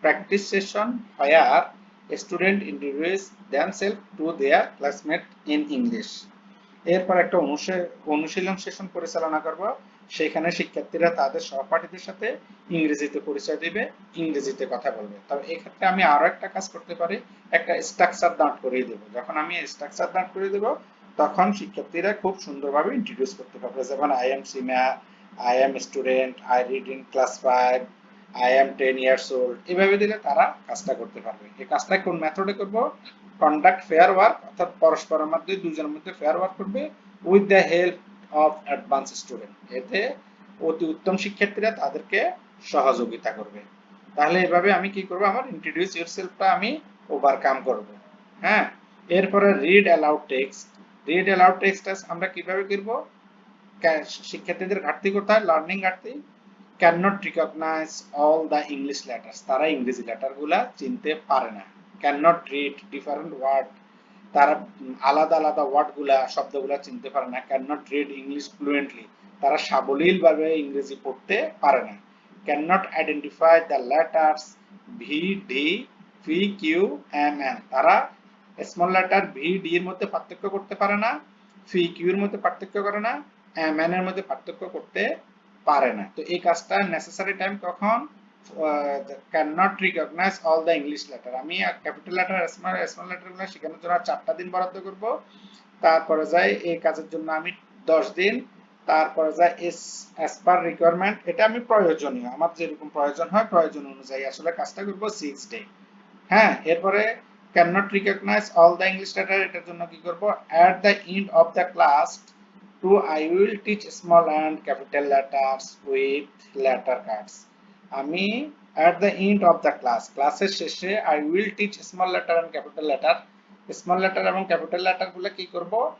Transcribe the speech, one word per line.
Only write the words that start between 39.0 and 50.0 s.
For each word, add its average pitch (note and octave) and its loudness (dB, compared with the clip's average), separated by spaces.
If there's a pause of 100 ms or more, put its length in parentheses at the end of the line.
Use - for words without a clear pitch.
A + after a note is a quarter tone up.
student, G#2 -16 (160)
এতে A3+ -4 (460)
অতি D#3+ -2
উত্তম F#3+ -2
শিক্ষার্থীরা G3+ -2
তাদেরকে A3 -2 (320)
সহযোগিতা A#2+ 0
করবে। G#2+ -14 (560)
তাহলে D#3+ 4
এভাবে F3+ 4
আমি F#3+ 2
কি G3 -8
করব? F#3 -4
আমার B3 2 (100)
introduce D#3+ -4
yourself-টা F#3 -4
আমি A3 -2 (300)
ওভারকাম C3+ 2
করব। G#2 -2 (540)
হ্যাঁ, G3 2 (380)
এরপরে G3 4 (160)
read G3 8 (100)
aloud D3+ 2 (100)